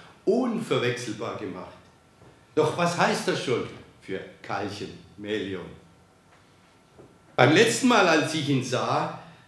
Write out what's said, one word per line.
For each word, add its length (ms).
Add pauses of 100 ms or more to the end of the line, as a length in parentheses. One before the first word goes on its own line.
(240)
unverwechselbar 1120
gemacht. 360 (800)
Doch 240
was 200
heißt 300
das 160
schon 200 (380)
für 180 (220)
Karlchen 500 (260)
Melion?" 480 (1700)
Beim 180
letzten 360
Mal, 180
als 260
ich 160
ihn 140
sah, 560 (280)